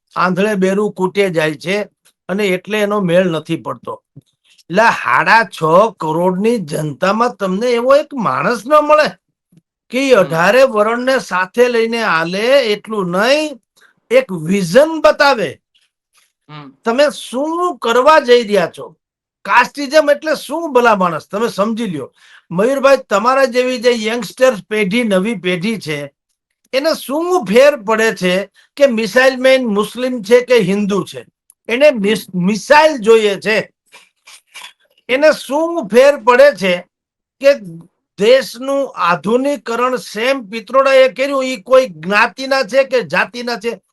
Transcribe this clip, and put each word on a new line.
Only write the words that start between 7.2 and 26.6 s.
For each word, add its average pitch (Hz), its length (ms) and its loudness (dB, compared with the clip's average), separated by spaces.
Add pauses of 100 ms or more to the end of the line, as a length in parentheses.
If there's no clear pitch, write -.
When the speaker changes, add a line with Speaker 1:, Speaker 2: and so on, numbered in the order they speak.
Speaker 1:
તમને 196 320 -4
એવો 247 280 2
એક 294 180 0
માણસ 190 520 -4
ન 254 40 -8
મળે 302 400 4 (800)
કે 269 200 -2
ઈ 254 40 6
Speaker 2:
હમ. 214 60 6
Speaker 1:
અઢારે 180 440 2
વરણને 240 560 0
સાથે 185 480 0
લઈને 226 360 -2
હાલે, 180 440 -2 (120)
એટલું 208 520 -4
નહીં, 269 500 -2 (500)
એક 262 200 2
વિઝન 196 680 0
બતાવે. 277 600 0 (880)
Speaker 2:
હમ. 147 220 -18 (140)
Speaker 1:
તમે 240 240 0
શું 320 680 -6
કરવા 254 420 2
જઈ 240 240 2
રહ્યા 196 340 0
છો? 156 180 -18 (500)
કાસ્ટિઝમ 277 640 0
એટલે 294 260 0
શું 311 380 -8
ભલા 240 220 4
માણસ? 175 320 -4
તમે 220 200 -4
સમજી 220 380 -4
લ્યો. 147 280 -8 (380)
મયુરભાઈ, 262 460 2 (120)
તમારા 254 360 0
જેવી 247 320 -2
જે 240 140 0 (160)
યંગસ્ટર 240 460 0 (160)
પેઢી, 214 340 -2
નવી 208 320 -2
પેઢી 180 420 -4
છે, 147 360 -10 (600)